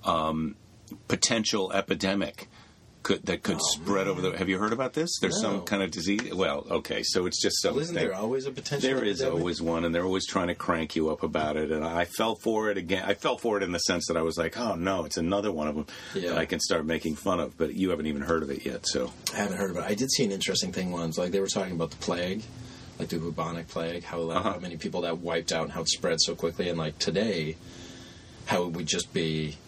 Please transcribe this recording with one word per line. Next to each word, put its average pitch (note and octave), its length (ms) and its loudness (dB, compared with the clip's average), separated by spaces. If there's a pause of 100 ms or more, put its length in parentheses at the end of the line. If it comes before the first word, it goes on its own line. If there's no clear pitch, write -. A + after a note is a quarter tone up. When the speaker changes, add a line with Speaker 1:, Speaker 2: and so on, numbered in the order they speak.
Speaker 1:
um, D#2+ 500 0 (540)
potential A2 640 2
epidemic." F#2+ 720 0 (560)
Could, - 220 0
that F2 180 0
could F#2 140 0
Speaker 2:
Oh, - 160 2
Speaker 1:
spread F#2+ 340 0
over F#2 140 0
the, F#2 80 2
Speaker 2:
man. F2 80 -4
Speaker 1:
have F2+ 120 0
you F#2+ 100 4
heard G#2+ 140 2
about B2 200 -2
this? E3 260 0
There's G2 220 2
some G#2+ 160 2
Speaker 2:
No. F#2+ 40 -4
Speaker 1:
kind G2+ 200 6
of F#2+ 100 4
disease. G2 420 2
Well, D#2+ 360 2
okay, - 340 0
so F2+ 220 2
it's - 160 0
just - 220 4
Speaker 2:
Well, G2 100 4
Speaker 1:
something. C3 100 2
Speaker 2:
isn't E3+ 120 -4
there A#2 180 2
always A#2 320 0
a C#3 60 -2
potential C3+ 380 0
Speaker 1:
There C3 140 2
is G2+ 180 2
Speaker 2:
epidemic? E2+ 200 2
Speaker 1:
always F2 200 0
one, E2 240 2
and E2+ 100 2
they're F2 100 4
always F#2 220 2
trying F2+ 200 2
to F2 80 0
crank D#2+ 400 0
you D#2 140 4
up D2+ 140 -2
about D2+ 340 0
it, D#2 140 0
and D#2 120 0
I E2+ 220 2
fell A2+ 300 0
for G#2+ 340 0
it G2+ 80 2
again. F#2 280 -2
I G2 100 2
fell C3 220 0
for A2 200 2
it F#2+ 60 2
in F2+ 80 -2
the E2+ 80 0
sense F2+ 280 2
that E2+ 100 2
I E2 40 4
was E2 160 0
like, E2+ 200 0
"Oh, A#2 180 0
no, F2+ 300 0
it's - 120 -4
another G2 340 2
one D2+ 160 0
of D2+ 100 -2
'em D2+ 80 -4 (300)
Speaker 2:
Yeah. F2+ 140 0
Speaker 1:
that E2 80 0
I E2 80 2
can E2 140 -2
start E2 260 0
making D#2 300 0
fun F2+ 240 0
of," C#2+ 180 -4
but D#2+ 160 0
you F#2 160 2
haven't D2+ 180 0
even C#2+ 140 -2
heard D#2+ 220 2
of C#2+ 80 -4
it C2+ 140 -6
yet, C2+ 220 -4
so. B1 240 0 (220)
Speaker 2:
I - 40 -4
haven't G2+ 200 0
heard F#2+ 140 0
of E2+ 60 -4
it. F2 60 -2
I G2+ 120 0
did C3 160 0
see - 120 4
an G2+ 80 2
interesting F#2+ 400 0
thing F#2 200 -2
once. E2 260 -2
Like, F2+ 140 0
they G2 80 4
were F#2+ 80 2
talking F#2 260 -2
about E2 180 0
the - 60 -14
plague, F#2 460 -2 (560)
like F#2 100 -4
the F2+ 80 -2
bubonic E2 500 -4
plague, E2+ 360 -4
how, - 160 -6
like, E2 180 0
Speaker 1:
Uh-huh. F#2+ 160 0
Speaker 2:
how - 60 -6
many F2 180 -8
people F2 240 -4
that E2+ 180 -2
wiped E2 320 -2
out E2 120 0
and D2+ 80 -6
how E2+ 100 -6
it E2 80 -2
spread - 320 0
so - 140 0
quickly, E2+ 340 -2
and, E2 80 0
like, D#2 220 -4
today, E2 560 0 (880)
how F#2 180 2
it F2 100 -4
would E2+ 120 -4
just F2+ 280 -2
be D#2 440 0 (100)